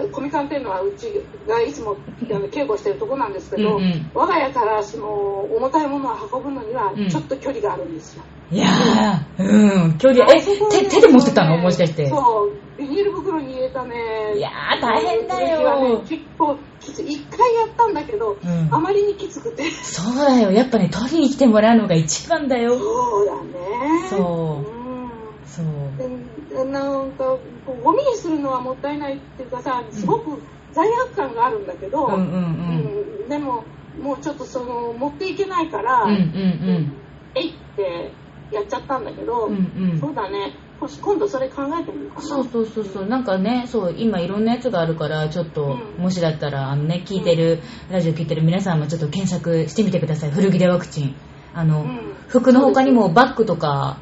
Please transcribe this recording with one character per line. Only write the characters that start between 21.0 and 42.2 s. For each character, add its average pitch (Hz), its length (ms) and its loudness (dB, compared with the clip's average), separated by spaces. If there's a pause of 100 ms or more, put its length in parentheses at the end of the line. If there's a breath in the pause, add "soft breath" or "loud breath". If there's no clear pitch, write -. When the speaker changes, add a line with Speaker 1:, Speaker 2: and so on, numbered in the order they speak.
Speaker 2:
り 320 100 2
に 269 100 4
来 269 60 -4
て 269 100 6
も 214 160 6
ら 226 100 6
う 233 60 8
の 214 100 2
が 170 60 2
一 - 340 -2
番 320 180 0
だ 254 120 0
よ。 240 200 2
Speaker 1:
そ 453 440 0
う 415 40 4
だ - 60 -2 (100)
ね。 - 60 -12 (600)
Speaker 2:
そ 190 60 -2
う。 - 20 0
Speaker 1:
う 185 40 2 (380)
ん。 143 40 -4 (800)
Speaker 2:
そ - 160 -12
う。 165 40 -4 (880)
Speaker 1:
で、 262 120 -2
な 277 160 -4 (160)
ん 269 140 -6
か、 262 120 -6 (400)
こ 262 160 -8
う、 - 20 -10
ゴ 311 120 4
ミ 539 100 2
に 508 120 2
す - 120 -8
る 311 100 -2
の 277 120 -4
は 247 100 -2
も 254 140 -6
っ - 20 -10
た 285 160 -6
い 294 60 -6
な 285 120 -6
い 277 60 -6
っ - 20 -12
て - 260 -14
い - 20 -14
う - 40 -14
か 247 120 -8
さ、 247 220 -4
Speaker 2:
う 220 60 -14
ん。 - 20 -18
Speaker 1:
す 208 120 -8
ご 403 140 2
く 302 200 -8 (340)
罪 339 140 2 (200)
悪 - 100 -14
感 403 180 -4
が 466 120 0
あ 466 40 0
る 427 100 -4
ん 392 60 -10
だ 359 60 -10
け - 140 -12
ど、 302 200 -2
Speaker 2:
う 220 40 0
ん - 20 0
う 196 40 0
ん - 20 0
う - 20 0
ん。 185 60 0 (960)
Speaker 1:
う - 20 -8
ん、 240 60 -12
で 294 80 -2
も、 247 260 -4 (360)
も 277 140 -4
う 269 40 -10
ち 311 100 -8
ょ 294 40 -6
っ - 40 -8
と 262 80 -12
そ 254 160 -8
の、 240 320 -6
持 247 160 -4
っ 285 60 -6
て 381 160 -6
い - 40 -4
け 392 120 -2
な 359 160 -2
い 320 80 -4
か - 100 -6
ら、 247 220 2
Speaker 2:
う 208 60 2
ん - 20 2
う 208 40 4
ん - 20 2
う - 40 2
ん。 170 720 0 (420)
Speaker 1:
え 330 120 -2
い - 20 -4
っ - 40 -8 (220)
て 175 380 -6 (400)
や 214 80 -4
っ - 60 -4
ち - 80 -6
ゃ - 40 -6
っ - 40 -10
た 262 160 -4
ん 220 60 -8
だ 175 80 -10
け 196 100 -12
ど、 226 240 -2
Speaker 2:
う 208 60 -4
ん - 20 -2
う 190 40 -4 (380)
ん。 151 40 0
Speaker 1:
そ 294 100 -4
う 277 40 -8
だ 214 160 -6
ね。 - 220 -6 (280)
今 370 380 -2
度 415 80 0
そ 277 140 -4
れ 262 80 -2
考 277 140 -8 (180)
え - 20 -6
て - 100 -8
み 294 120 -10
よ - 40 -12
う - 20 -14
か - 60 -18
な。 - 60 -14